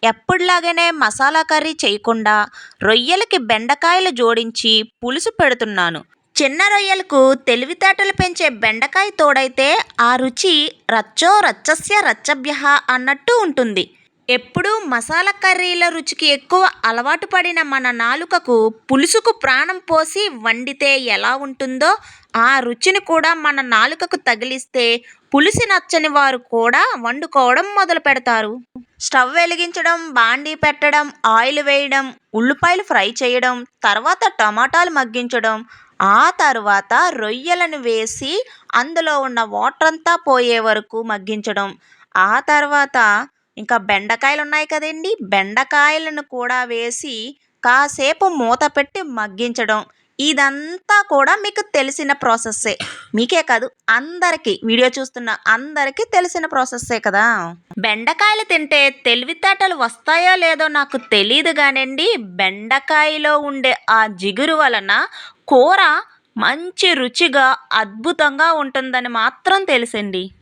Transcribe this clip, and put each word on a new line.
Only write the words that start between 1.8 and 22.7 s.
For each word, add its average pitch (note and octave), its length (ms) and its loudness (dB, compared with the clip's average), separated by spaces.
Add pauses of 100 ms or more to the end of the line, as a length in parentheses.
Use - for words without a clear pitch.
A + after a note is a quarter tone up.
చేయకుండా G#3+ 520 0 (520)
రొయ్యలకి D#4+ 520 2 (120)
బెండకాయలు D4+ 680 0
జోడించి A3+ 520 0 (300)
పులుసు C#4+ 380 -4
పెడుతున్నాను. G#3 600 -2 (340)
చిన్న C4+ 260 0 (120)
రొయ్యలకు F#4+ 480 2 (260)
తెలివితేటలు F4 720 0
పెంచే F4+ 280 -2 (140)
బెండకాయ C4+ 480 0 (120)
తోడైతే C4+ 480 2 (400)
ఆ - 20 2 (100)
రుచి C4 320 0 (400)
రచ్చో A3+ 380 0 (160)
రచ్చస్య D#4 480 -2 (140)
రచ్చభ్యః C#4 540 -4 (300)
అన్నట్టు C4+ 400 0 (120)
ఉంటుంది. A#3+ 380 -2 (460)
ఎప్పుడూ D4+ 420 -2 (200)
మసాలా D#4+ 400 -2 (120)
కర్రీల F4+ 500 2
రుచికి D#4+ 420 -4
ఎక్కువ F4+ 280 0 (260)
అలవాటు C4+ 420 -2
పడిన F4 280 0 (120)
మన C4+ 140 -2 (180)
నాలుకకు D#4 520 -2 (340)
పులుసుకు C#4+ 420 2 (100)
ప్రాణం D4 380 0 (100)
పోసి D#4+ 340 0 (220)
వండితే B3+ 460 -2 (240)
ఎలా G#3 160 0 (140)
ఉంటుందో C4 440 -2 (540)
ఆ B3 80 4 (140)
రుచిని F4 440 0